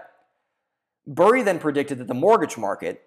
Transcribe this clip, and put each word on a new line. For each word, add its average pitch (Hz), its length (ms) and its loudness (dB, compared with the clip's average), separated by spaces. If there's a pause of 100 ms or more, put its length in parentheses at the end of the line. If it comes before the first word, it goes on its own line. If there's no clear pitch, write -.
(1040)
Burry 196 380 4
then 185 160 0
predicted 139 400 -4
that 123 80 -12
the 123 80 -8
mortgage 170 420 2
market, 98 500 -6